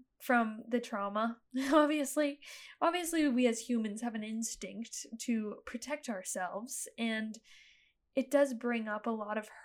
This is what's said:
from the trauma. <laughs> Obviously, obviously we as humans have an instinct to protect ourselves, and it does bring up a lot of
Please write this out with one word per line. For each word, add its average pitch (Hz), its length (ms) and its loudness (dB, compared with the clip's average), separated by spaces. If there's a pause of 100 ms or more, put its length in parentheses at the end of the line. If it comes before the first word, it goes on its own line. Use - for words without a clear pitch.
(200)
from 226 480 2
the 240 120 2
trauma. 214 560 -2 (180)
<laughs> 269 180 0
Obviously, 294 680 4 (400)
obviously 330 480 4
we 247 180 6
as 233 140 2
humans 220 420 -2
have 233 120 -4
an 214 100 -4
instinct 220 840 -6 (120)
to 214 460 0
protect 285 440 -6
ourselves, 190 800 -6 (100)
and 220 400 -2 (760)
it 262 160 0
does 277 240 6
bring 226 340 -2
up 214 180 -4
a 233 40 2
lot 214 280 -2
of 214 100 -4 (160)